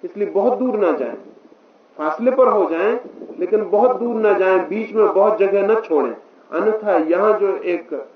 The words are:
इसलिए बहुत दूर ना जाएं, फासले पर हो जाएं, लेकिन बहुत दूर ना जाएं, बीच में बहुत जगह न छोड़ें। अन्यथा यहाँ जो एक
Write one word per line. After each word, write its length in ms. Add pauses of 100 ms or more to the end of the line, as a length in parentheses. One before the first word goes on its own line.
इसलिए 260
बहुत 280
दूर 180
ना 160
जाएं, 240 (800)
फासले 340
पर 180
हो 220
जाएं, 300 (380)
लेकिन 320
बहुत 260
दूर 180
ना 180
जाएं, 360
बीच 240
में 220
बहुत 240
जगह 300
न 120
छोड़ें। 360 (360)
अन्यथा 440
यहाँ 420
जो 180
एक 600